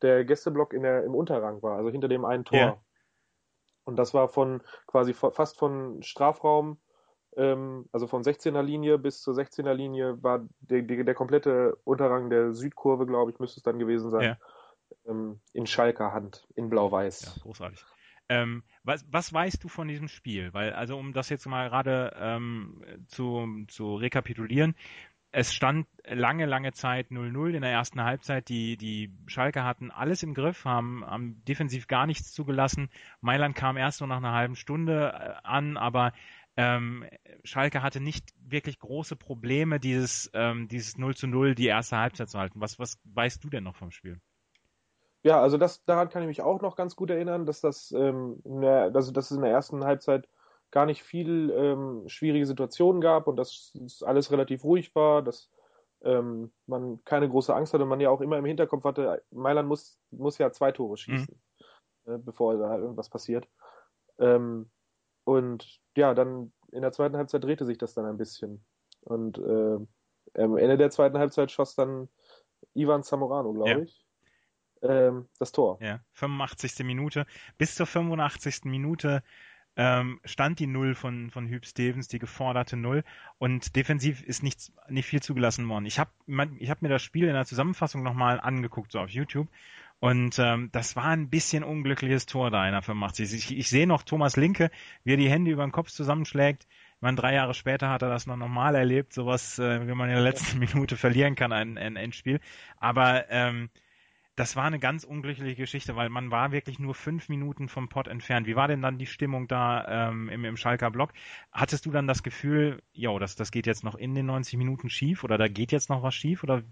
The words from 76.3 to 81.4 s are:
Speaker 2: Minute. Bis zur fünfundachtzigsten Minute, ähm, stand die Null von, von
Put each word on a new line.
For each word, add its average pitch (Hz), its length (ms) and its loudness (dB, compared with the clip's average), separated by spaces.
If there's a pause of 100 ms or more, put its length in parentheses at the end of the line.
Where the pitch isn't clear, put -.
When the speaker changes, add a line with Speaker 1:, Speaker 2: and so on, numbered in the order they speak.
Speaker 2:
Minute. 143 420 -2 (300)
Bis - 180 0
zur 170 120 0
fünfundachtzigsten 156 840 -2
Minute, 143 520 0 (520)
ähm, 123 500 2
stand 156 360 -2
die 151 60 0
Null 131 280 0
von, 120 360 -8
von 120 220 -8